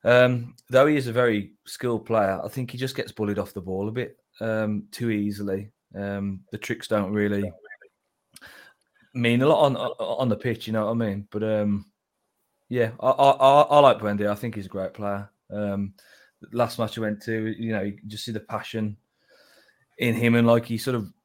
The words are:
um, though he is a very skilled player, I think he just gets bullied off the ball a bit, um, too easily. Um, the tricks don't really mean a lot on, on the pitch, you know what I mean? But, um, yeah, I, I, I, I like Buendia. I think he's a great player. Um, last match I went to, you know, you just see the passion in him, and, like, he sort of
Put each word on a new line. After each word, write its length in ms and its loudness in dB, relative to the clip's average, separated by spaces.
um, 520 4
though 180 6
he 80 4
is 120 -2
a 60 -6
very 400 2
skilled 400 -4
player, 380 2
I 60 -8
think 220 -8
he 60 -12
just 180 -6
gets 160 -8
bullied 280 -2
off 140 -8
the 80 -10
ball 260 -4
a 40 -6
bit, 260 -8
um, 500 -2
too 200 -4
easily. 600 -4
Um, 460 -8
the 60 -12
tricks 300 -8
don't 260 -2
really 380 0
mean 280 2
a 60 4
lot 180 6
on, 100 2
on 540 -2
the 80 2
pitch, 300 -4
you 60 -4
know 120 0
what 60 -2
I 40 -2
mean? 360 -4
But, 120 -4
um, 420 0
yeah, 300 0
I, 100 2
I, 220 6
I, 320 6
I 160 6
like 200 8
Buendia. 300 0
I 60 0
think 200 -8
he's 120 -10
a 20 -14
great 240 -8
player. 360 -6
Um, 420 -4
last 260 -2
match 180 -4
I 40 -6
went 220 -4
to, 240 -4
you 140 -6
know, 100 -2
you 160 -8
just 180 -12
see 60 -8
the 80 -6
passion 560 -6
in 180 0
him, 200 4
and, 120 6
like, 180 4
he 120 -6
sort 180 -4
of 160 -6